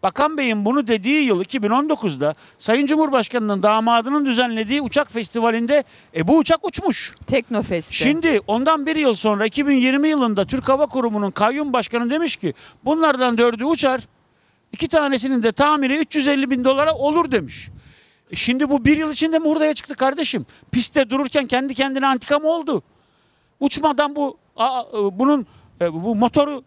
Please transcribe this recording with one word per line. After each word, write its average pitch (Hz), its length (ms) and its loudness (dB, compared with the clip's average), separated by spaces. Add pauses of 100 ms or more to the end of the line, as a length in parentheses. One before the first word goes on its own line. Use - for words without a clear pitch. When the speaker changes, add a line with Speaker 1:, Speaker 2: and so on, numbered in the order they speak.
Speaker 1:
Bakan 294 340 0
Bey'in 220 280 0
bunu 247 220 0
dediği 240 360 2
yıl 208 180 2
iki 214 220 -4
bin - 60 0
on 269 200 2
dokuzda 151 460 -2 (220)
Sayın 262 280 0
Cumhurbaşkanı'nın 247 760 0
damadının 233 640 2
düzenlediği 233 560 -2
uçak 277 300 -2
festivalinde, 233 720 0 (320)
e, 165 120 0
bu 311 100 6
uçak 320 300 2
uçmuş. - 480 -4 (120)
Speaker 2:
Teknofest'te. 220 680 -4
Speaker 1:
Şimdi 294 520 2
ondan 277 380 0
bir 320 100 -2
yıl 277 200 2
sonra 208 300 0
iki 269 220 -2
bin 285 80 4
yirmi 269 340 2
yılında 262 360 0
Türk - 240 -6
Hava 269 160 2
Kurumu'nun 214 460 -2
kayyum 262 420 -2
başkanı 233 360 -2
demiş 311 280 -2
ki, 160 160 -4 (320)
"Bunlardan 262 520 2
dördü 233 280 2
uçar, 277 360 0 (680)
iki - 160 -6
tanesinin 269 560 0
de 220 80 2
tamiri 285 460 2
üç 320 180 -2
yüz 277 120 2
elli 277 220 0
bin 247 140 0
dolara 269 300 2
olur." 302 380 0
demiş. 185 380 -4 (640)
E, - 40 -10
şimdi 262 340 -2
bu 269 160 0
bir 294 120 4
yıl 311 140 -2
içinde 320 280 0
mi 320 60 -4
hurdaya 302 280 2
çıktı - 220 -10
kardeşim? 269 500 -2 (260)
Piste 240 380 0
dururken 269 360 -2
kendi 262 280 -2
kendine 269 340 -2
antika 277 320 0
mı 311 80 -2
oldu? 311 360 0 (760)
Uçmadan 285 560 0
bu, 285 220 -4 (180)
a-, 254 240 0
a-, 202 400 -4
bunun, 269 280 2 (340)
e, 170 120 0
bu 185 220 -4
motoru 262 520 2